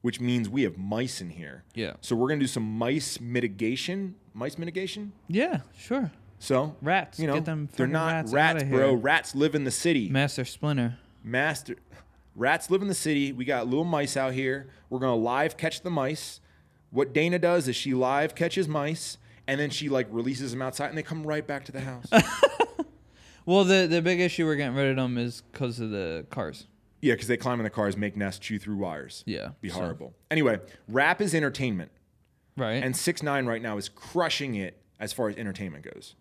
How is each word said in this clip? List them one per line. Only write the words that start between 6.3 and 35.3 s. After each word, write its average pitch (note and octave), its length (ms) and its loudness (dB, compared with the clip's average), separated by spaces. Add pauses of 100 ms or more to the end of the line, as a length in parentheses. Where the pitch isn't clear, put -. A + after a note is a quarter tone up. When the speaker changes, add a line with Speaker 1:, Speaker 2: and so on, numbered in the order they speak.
Speaker 1:
So, D3 420 0
Speaker 2:
Rats. E3 380 0
Speaker 1:
you D#3+ 80 0
know, C#3 60 2
Speaker 2:
Get D#3 100 0
them D3+ 320 -4
Speaker 1:
they're B2+ 100 2
Speaker 2:
fucking C#3 60 0
Speaker 1:
not D#3+ 220 2
Speaker 2:
rats C3 180 -2
Speaker 1:
rats, D3+ 320 6
Speaker 2:
outta C#3 60 -2
Speaker 1:
bro. C3+ 180 6
Speaker 2:
here. B2+ 100 6
Speaker 1:
Rats C#3 380 2
live D3 180 4
in D3 80 2
the C3 80 0
city. C3+ 380 2
Speaker 2:
Master C3+ 360 0
Splinter. B2+ 540 -2 (240)
Speaker 1:
Master, B2+ 540 -2 (580)
rats C#3 340 2
live F#3+ 140 4
in G3+ 60 -2
the F#3+ 60 0
city. C#3+ 380 0
We B2 120 -6
got B2 240 0
little D3 160 2
mice D3+ 320 0
out C3 160 0
here. C3 380 -2 (200)
We're B2+ 80 -2
gonna B2+ 160 2
live B2+ 420 2
catch - 260 -4
the F3+ 80 -6
mice. D3+ 500 -4 (500)
What C3 240 0
Dana E3+ 240 4
does E3+ 300 4
is A#2 80 0
she C3+ 180 0
live C#3 400 2
catches E3+ 340 0
mice, D3+ 480 -4 (300)
and C3+ 120 -2
then D3 120 0
she, D3+ 180 -4
like, C3 220 2
releases B2 400 -2
them B2 100 -6
outside, C3 300 -4
and D#3 80 -6
they D3+ 40 -6
come D#3 240 -8
right D3+ 200 -2
back C#3 180 -6
to - 80 -16
the C3+ 80 -8
house. B2+ 300 -10
Speaker 2:
<laughs> - 20 2 (1300)
Well, F#3+ 200 6
the, F#3 260 6
the E3+ 120 4
big F3 180 4
issue E3+ 260 2
we're D#3 100 2
getting C3+ 200 0
rid C#3 140 4
of C3 60 2
them B2+ 220 0
is A#2+ 240 -4 (100)
'cause A#2+ 280 -4
of A2+ 100 -4
the E2 400 -4
cars. E2 380 -6 (320)
Speaker 1:
Yeah, A#2+ 160 6
'cause G#2+ 100 -8
they A#2+ 120 2
climb B2 200 -2
in A2+ 60 -2
the G#2 60 -2
cars, G2+ 260 0
make G#2 200 -2
nests, G2 220 -4
chew A2 200 -6
through G#2 180 -6
wires. D#2+ 500 -8
Speaker 2:
Yeah, C2+ 240 -6 (100)
Speaker 1:
Be G2 80 -8
Speaker 2:
so. F2 120 -6
Speaker 1:
horrible. E2+ 340 -6 (160)
Anyway, B2+ 300 4 (260)
rap C#3+ 340 2
is F#3 140 0
entertainment. C3 560 0 (680)
Speaker 2:
Right. A2+ 180 -2 (100)
Speaker 1:
And B2+ 120 -2
six E3+ 260 -2
nine C#3+ 240 0
right A#2 160 -2
now G#2+ 160 -4
is G2 100 -8
crushing D3 640 -2
it F#2+ 220 -6 (240)
as G#2+ 120 -6
far A#2 160 -2
as G#2 80 -4